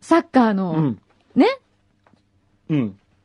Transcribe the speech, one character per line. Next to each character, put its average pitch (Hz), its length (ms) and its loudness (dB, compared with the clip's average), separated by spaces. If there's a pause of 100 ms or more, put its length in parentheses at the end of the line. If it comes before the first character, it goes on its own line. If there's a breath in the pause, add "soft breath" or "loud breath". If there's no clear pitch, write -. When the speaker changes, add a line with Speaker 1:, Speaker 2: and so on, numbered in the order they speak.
Speaker 1:
サ - 180 0
ッ 339 120 -2
カ 233 200 2
ー - 20 -2
の、 190 200 -4
Speaker 2:
う 160 80 -2
ん。 135 200 -4 (340)
Speaker 1:
ね？ 294 120 4 (1200)
Speaker 2:
う 156 60 -2
ん。 107 220 -4 (260)